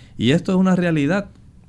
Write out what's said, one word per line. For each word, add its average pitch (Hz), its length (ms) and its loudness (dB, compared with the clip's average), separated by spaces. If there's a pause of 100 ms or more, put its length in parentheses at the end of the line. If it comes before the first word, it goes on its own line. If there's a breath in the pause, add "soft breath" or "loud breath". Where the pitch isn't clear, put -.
(180 loud breath)
Y 113 140 0
esto 170 220 0
es 185 40 0
una 185 200 2
realidad. 170 520 -2 (400)